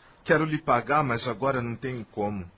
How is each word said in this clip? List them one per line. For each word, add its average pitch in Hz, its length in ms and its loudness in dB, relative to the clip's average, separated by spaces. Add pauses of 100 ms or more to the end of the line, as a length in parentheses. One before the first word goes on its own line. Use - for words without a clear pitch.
(220)
Quero 156 220 4
lhe 156 140 -2
pagar, 127 440 2
mas 127 240 0
agora 127 360 0
não 117 120 -4
tenho 123 300 -8
como. 101 540 -4